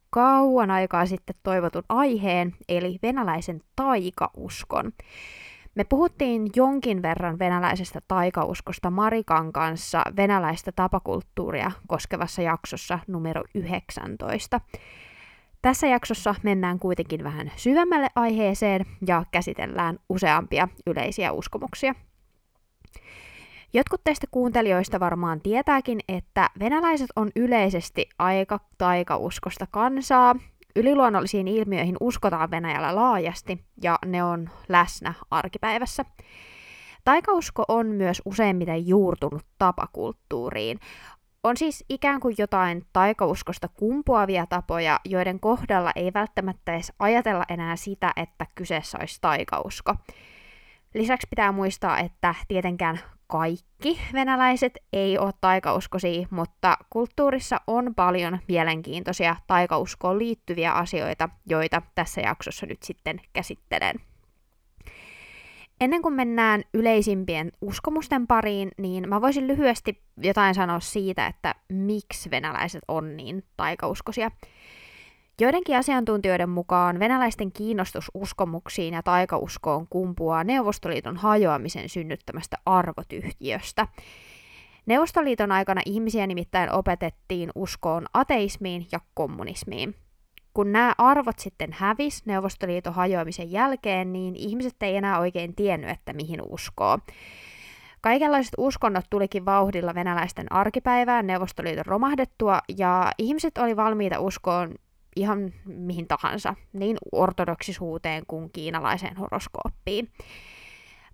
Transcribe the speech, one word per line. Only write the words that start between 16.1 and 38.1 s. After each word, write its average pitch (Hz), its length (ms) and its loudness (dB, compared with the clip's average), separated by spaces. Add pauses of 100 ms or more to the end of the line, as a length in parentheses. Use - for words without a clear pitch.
mennään 185 360 0
kuitenkin 165 460 -4
vähän 147 320 -8
syvemmälle 302 580 4
aiheeseen 214 720 2 (200)
ja 175 240 2
käsitellään 170 680 -4 (100)
useampia 175 600 2 (180)
yleisiä 165 460 -2
uskomuksia. 262 600 -4 (1800)
Jotkut 277 320 2
teistä 294 260 0
kuuntelijoista 220 720 2
varmaan 170 400 0
tietääkin, 254 680 0
että - 420 2 (100)
venäläiset 294 560 2
on 214 200 0
yleisesti 202 720 2 (100)
aika 190 420 0 (180)
taikauskosta 180 920 -2
kansaa. 254 640 6 (420)
Yliluonnollisiin 214 720 4
ilmiöihin 190 520 0
uskotaan 180 500 0
Venäjällä 165 440 -2
laajasti 180 720 0 (180)
ja 170 240 2
ne 180 180 0
on 170 260 -4 (180)
läsnä 175 460 4 (160)
arkipäivässä. 220 760 -2 (1000)
Taikausko 330 640 4
on 226 180 2
myös 196 380 0